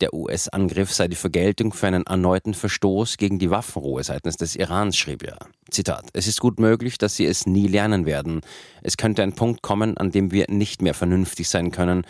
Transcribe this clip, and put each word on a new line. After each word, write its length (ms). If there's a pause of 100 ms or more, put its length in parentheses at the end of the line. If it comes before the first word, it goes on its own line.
Der 140
U-S-Angriff 760
sei 160
die 80
Vergeltung 580
für 120
einen 220
erneuten 480
Verstoß 640
gegen 200
die 140
Waffenruhe 520
seitens 340
des 180
Irans, 420
schrieb 240
er. 160 (320)
Zitat: 440
„Es 140
ist 140
gut 180
möglich, 380
dass 180
sie 100
es 200
nie 220
lernen 400
werden. 340 (400)
Es 160
könnte 240
ein 140
Punkt 260
kommen, 340
an 160
dem 200
wir 180
nicht 320
mehr 140
vernünftig 520
sein 240
können 380